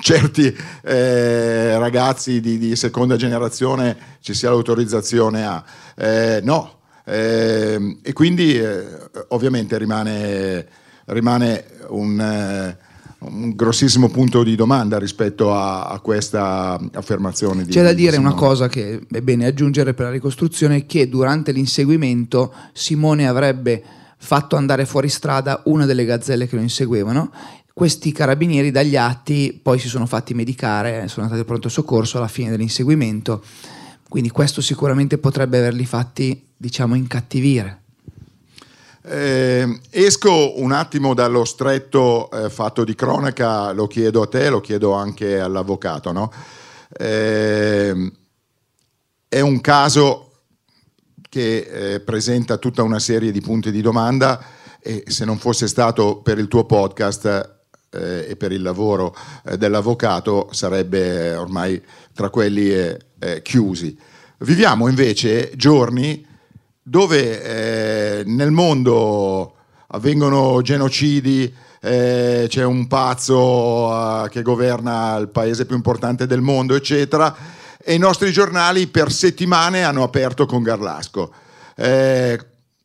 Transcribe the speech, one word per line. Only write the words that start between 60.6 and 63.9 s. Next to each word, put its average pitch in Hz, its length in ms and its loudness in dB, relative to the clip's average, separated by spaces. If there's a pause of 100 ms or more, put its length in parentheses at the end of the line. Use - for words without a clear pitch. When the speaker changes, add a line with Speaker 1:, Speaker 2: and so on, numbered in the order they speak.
Speaker 1:
ormai 90 480 -4 (320)
tra 101 160 -6
quelli, 104 400 2
eh, 87 280 0 (200)
eh, 85 240 -6
chiusi. 90 540 -2 (420)